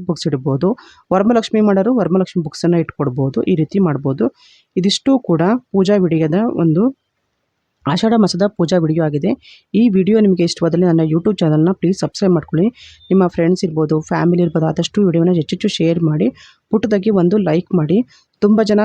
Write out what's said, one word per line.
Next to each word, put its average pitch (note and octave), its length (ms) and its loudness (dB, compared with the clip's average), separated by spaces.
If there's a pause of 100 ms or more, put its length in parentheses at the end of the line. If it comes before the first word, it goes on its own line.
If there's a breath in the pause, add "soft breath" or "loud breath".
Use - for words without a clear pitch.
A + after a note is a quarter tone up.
ಬುಕ್ಸ್ E3+ 220 -6
ಇಡ್ಬೋದು, C#3+ 500 -2 (360 loud breath)
ವರಮಹಾಲಕ್ಷ್ಮಿ A3 480 0
ಮಾಡೋರು G#3 340 2
ವರಮಹಾಲಕ್ಷ್ಮಿ F3+ 480 -2
ಬುಕ್ಸನ್ನ D#3+ 300 -2
ಇಟ್ಕೊಡ್ಬೋದು. C#3 720 -2
ಈ F#3 120 0
ರೀತಿ D#3+ 240 -2
ಮಾಡ್ಬೋದು. C#3+ 540 -2 (440 soft breath)
ಇದಿಷ್ಟು G3+ 420 0
ಕೂಡ E3 220 -2 (300)
ಪೂಜಾ G3 240 2
ವಿಡಿಯೋದ D#3+ 380 0 (200)
ಒಂದು E3+ 520 0 (840)
ಆಷಾಢ A3 260 0
ಮಾಸದ F#3 300 0
ಪೂಜಾ F#3 300 -2
ವಿಡಿಯೋ D#3+ 280 0
ಆಗಿದೆ. D3+ 560 -6 (120)
ಈ A#3 160 2
ವಿಡಿಯೋ F#3+ 300 2
ನಿಮಗೆ F#3 240 2
ಇಷ್ಟವಾದಲ್ಲಿ E3+ 420 0
ನನ್ನ E3 140 2
YouTube E3 400 0
ಚಾನಲ್ನ D#3 320 2
ಪ್ಲೀಸ್ F#3 280 -2
ಸಬ್ಸ್ಕ್ರೈಬ್ F#3 340 -2
ಮಾಡ್ಕೊಳ್ಳಿ. E3 360 -2 (340 loud breath)
ನಿಮ್ಮ F#3 240 2
ಫ್ರೆಂಡ್ಸ್ F3 360 -2
ಇರ್ಬೋದು, D#3 360 -2
ಫ್ಯಾಮಿಲಿ F3 440 0
ಇರ್ಬೋದು, D#3+ 220 -2
ಆದಷ್ಟು E3 400 -2
ವಿಡಿಯೋನ E3+ 300 2
ಹೆಚ್ಚೆಚ್ಚು F3 320 -4
ಶೇರ್ E3+ 360 -2
ಮಾಡಿ, D#3+ 260 0 (400 loud breath)
ಪುಟ್ಟದಾಗಿ G#3 400 0
ಒಂದು F#3+ 280 2
ಲೈಕ್ F3+ 380 -2
ಮಾಡಿ. E3+ 280 0 (380 soft breath)
ತುಂಬ G#3+ 220 4
ಜನ G#3 220 2